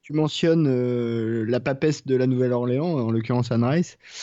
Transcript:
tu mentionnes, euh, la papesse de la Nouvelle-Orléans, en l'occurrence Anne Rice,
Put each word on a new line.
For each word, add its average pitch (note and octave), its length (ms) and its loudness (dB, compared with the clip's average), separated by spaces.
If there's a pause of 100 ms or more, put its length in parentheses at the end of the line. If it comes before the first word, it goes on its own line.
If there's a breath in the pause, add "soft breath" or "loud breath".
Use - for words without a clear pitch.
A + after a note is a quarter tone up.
tu - 100 -14
mentionnes, D#3 560 2
euh, A#2 800 0
la B2 120 0
papesse C#3+ 460 -2
de C3 80 2
la B2+ 120 2
Nouvelle-Orléans, B2 680 0
en A#2+ 180 -2
l'occurrence A#2+ 400 0
Anne A#2 140 2
Rice, D#3 320 0 (260 loud breath)